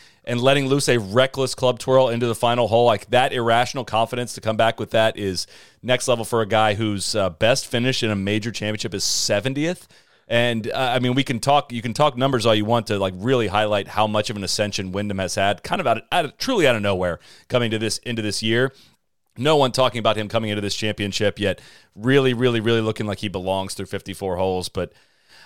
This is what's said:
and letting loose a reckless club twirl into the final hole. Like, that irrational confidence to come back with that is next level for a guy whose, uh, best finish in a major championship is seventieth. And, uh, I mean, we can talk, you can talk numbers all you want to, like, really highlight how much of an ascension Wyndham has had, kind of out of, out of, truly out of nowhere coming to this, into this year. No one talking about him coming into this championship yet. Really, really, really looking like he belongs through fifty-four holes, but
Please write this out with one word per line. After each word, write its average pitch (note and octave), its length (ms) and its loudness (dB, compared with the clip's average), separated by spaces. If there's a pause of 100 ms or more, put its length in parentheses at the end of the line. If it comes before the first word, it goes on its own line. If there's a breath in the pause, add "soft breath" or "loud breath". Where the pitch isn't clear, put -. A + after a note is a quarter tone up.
(260 soft breath)
and A#2+ 160 -4
letting C3+ 260 4
loose C#3 220 2
a A#2+ 100 4
reckless B2 560 0
club B2 240 0
twirl C3 300 4
into A#2 180 -2
the A2+ 80 -2
final A#2+ 320 2
hole. A#2 180 4
Like, G#2+ 260 2
that B2 200 4
irrational A#2+ 540 0
confidence A#2 480 -2
to - 80 -14
come A2 160 -2
back A2+ 200 2
with G#2+ 140 -8
that A2 260 2
is F#2+ 300 -4 (340 soft breath)
next B2 280 0
level A#2 160 0
for A#2 160 0
a G#2+ 40 0
guy G#2+ 280 4
whose, G#2 420 -2
uh, F#2+ 140 0
best A2+ 360 2
finish B2+ 380 -2
in A2 80 0
a G#2 40 -2
major G#2 360 -2
championship G#2 420 -6
is F#2+ 120 -4
seventieth. C3+ 840 -2 (440 soft breath)
And, A#2 380 0
uh, B2+ 240 -2
I B2+ 60 2
mean, B2 160 0
we C3+ 80 2
can A#2+ 160 -4
talk, C#3 340 0
you A#2 80 -8
can A#2 140 -6
talk D3 200 2
numbers B2+ 300 0
all A2+ 80 4
you G#2+ 100 2
want A2+ 220 0
to, G#2 140 -2
like, F#2+ 180 -2
really A#2 300 0
highlight G2+ 400 0
how G#2+ 180 0
much G#2+ 240 0
of G#2 80 -8
an G2 60 -8
ascension G2+ 480 -4
Wyndham G2+ 260 -4
has F#2 160 -4
had, G2+ 300 0
kind - 180 -4
of C#3 60 -2
out A2+ 100 2
of, A2+ 140 -10
out E3 140 0
of, B2 120 -12
truly G3+ 300 2
out A#2+ 80 4
of G#2 80 -2
nowhere F2+ 360 0 (280 soft breath)
coming A#2+ 240 0
to A2 80 0
this, A2 180 -2
into A#2 240 -6
this G#2+ 220 -4
year. A#2+ 280 2 (680 soft breath)
No D3+ 180 4
one C3 140 4
talking B2 260 0
about G#2+ 200 0
him G#2+ 100 -4
coming A2 240 -2
into G#2 100 -2
this G2+ 140 -4
championship G2+ 640 -2
yet. G2 200 -2 (360 loud breath)
Really, C3 400 4
really, A#2+ 240 2
really A2+ 200 2
looking A2 280 -2
like G2 100 -4
he G#2+ 100 -6
belongs F#2+ 460 -4
through F#2+ 140 -10
fifty-four F#2+ 480 -6
holes, F#2 340 -2
but F2 240 -6 (520 soft breath)